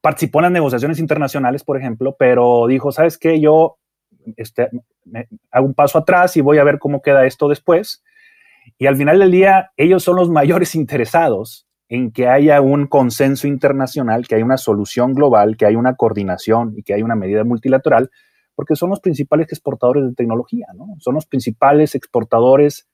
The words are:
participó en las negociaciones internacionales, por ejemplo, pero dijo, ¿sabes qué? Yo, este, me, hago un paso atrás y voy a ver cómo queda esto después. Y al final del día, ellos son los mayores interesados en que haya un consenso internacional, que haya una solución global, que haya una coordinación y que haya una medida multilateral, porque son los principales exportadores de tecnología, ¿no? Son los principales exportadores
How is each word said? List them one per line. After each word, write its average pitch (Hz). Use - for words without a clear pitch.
participó 147
en 165
las 180
negociaciones 147
internacionales, 143
por 139
ejemplo, 131
pero 123
dijo, 135
¿sabes 160
qué? 160
Yo, 156
este, 117
me, 117
hago 135
un 135
paso 147
atrás 180
y 156
voy 147
a 143
ver 143
cómo 143
queda 139
esto 143
después. 170
Y 131
al 139
final 151
del 190
día, 190
ellos 170
son 180
los 175
mayores 160
interesados 127
en 120
que 123
haya 143
un 139
consenso 135
internacional, 135
que -
haya 113
una 131
solución 117
global, 113
que 110
haya 107
una 127
coordinación 104
y 107
que 101
haya 107
una 113
medida 101
multilateral, 127
porque 151
son 175
los 202
principales 156
exportadores 135
de 123
tecnología, 120
¿no? 190
Son 127
los 156
principales 139
exportadores 127